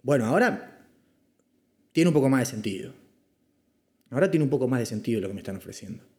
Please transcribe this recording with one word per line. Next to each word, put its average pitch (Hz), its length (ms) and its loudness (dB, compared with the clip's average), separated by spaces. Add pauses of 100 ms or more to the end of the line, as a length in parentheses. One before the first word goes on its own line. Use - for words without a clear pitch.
Bueno, 127 240 2
ahora 196 600 0 (1040)
tiene 165 180 4
un 156 40 2
poco 135 160 4
más 131 120 4
de 113 60 0
sentido. 107 460 -8 (1160)
Ahora 156 220 2
tiene 156 120 2
un 135 60 0
poco 127 180 0
más 127 120 0
de 110 80 -2
sentido 110 340 -4
lo 95 60 -6
que 98 80 -8
me 92 60 -12
están 95 160 -10
ofreciendo. - 460 -16 (160)